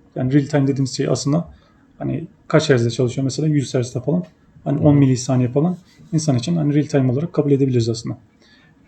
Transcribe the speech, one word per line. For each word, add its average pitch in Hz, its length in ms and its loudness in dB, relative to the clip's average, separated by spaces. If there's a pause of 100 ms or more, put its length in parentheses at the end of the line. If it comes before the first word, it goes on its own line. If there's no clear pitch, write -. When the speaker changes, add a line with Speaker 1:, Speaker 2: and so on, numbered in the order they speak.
(160)
Speaker 1:
Yani 131 180 -2
real 143 120 4
time 135 220 0
dediğimiz 135 300 -2
şey 139 120 -2
aslında 147 400 -2 (480)
hani 139 300 -6 (200)
kaç 156 220 2
hertz'de 120 200 4
çalışıyor 123 340 -2
mesela? 135 240 -2
Yüz 147 260 0
hertz'de 123 280 -4
falan. 175 220 -2 (400)
Hani 143 160 -2
Speaker 2:
Hı 156 40 0
hı. 156 40 4
Speaker 1:
on 147 80 6
milisaniye 127 540 2
falan 160 280 0 (340)
insan 156 240 0
için 170 200 -2
hani 147 180 0
real 143 120 2
time 131 260 2
olarak 143 220 -4
kabul 147 180 0
edebiliriz 127 380 2
aslında. 117 280 -6 (720)